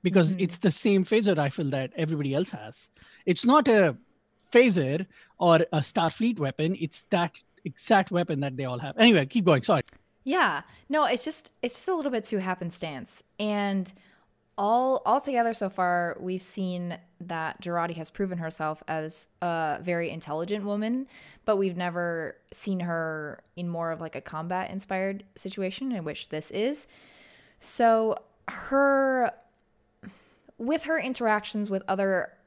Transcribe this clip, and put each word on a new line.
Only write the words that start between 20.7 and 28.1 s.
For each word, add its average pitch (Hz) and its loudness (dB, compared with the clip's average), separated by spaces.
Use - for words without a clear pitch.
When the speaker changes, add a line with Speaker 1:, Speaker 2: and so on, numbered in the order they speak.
Speaker 2:
but 214 2
we've 185 0
never 170 -4
seen 185 -4
her 160 -4
in 175 -6
more 165 -2
of, 160 -6
like, 160 -10
a 131 -8
combat-inspired 185 -4
situation, 190 -6
in 190 -4
which 151 -8
this 156 -6
is. 262 -2
So 226 2